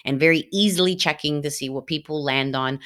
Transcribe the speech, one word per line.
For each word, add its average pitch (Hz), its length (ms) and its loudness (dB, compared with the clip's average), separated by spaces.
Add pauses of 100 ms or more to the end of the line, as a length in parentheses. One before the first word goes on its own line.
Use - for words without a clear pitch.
and 135 160 0
very 160 320 4
easily 185 420 2
checking 151 480 -2
to 147 80 -4
see 139 180 -6
what 135 200 -8
people 151 340 -4
land 135 320 0
on, 131 320 -2